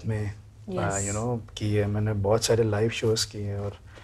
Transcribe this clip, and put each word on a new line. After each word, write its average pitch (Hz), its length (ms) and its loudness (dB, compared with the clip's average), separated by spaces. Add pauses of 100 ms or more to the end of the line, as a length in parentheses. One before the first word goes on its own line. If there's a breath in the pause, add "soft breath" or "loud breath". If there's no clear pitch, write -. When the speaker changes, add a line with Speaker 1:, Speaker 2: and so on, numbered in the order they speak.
Speaker 1:
में, 107 280 -2 (360)
Speaker 2:
यस। 185 100 -4
Speaker 1:
आ, 98 100 0
you 98 220 -2
know, 117 280 -2 (180)
की 104 160 0
है। 104 140 4
मैंने 107 260 0
बहुत 104 300 4
सारे 117 200 4
live 110 260 2
shows 110 340 2
किए 104 180 -6
हैं 101 180 -4
और 101 140 -6 (300 loud breath)